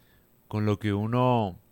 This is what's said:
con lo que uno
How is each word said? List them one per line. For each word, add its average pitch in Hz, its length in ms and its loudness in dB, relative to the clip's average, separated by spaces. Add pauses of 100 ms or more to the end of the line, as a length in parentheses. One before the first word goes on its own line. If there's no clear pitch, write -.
(480)
con 107 180 -2
lo 104 140 0
que 104 140 -2
uno 113 680 0 (120)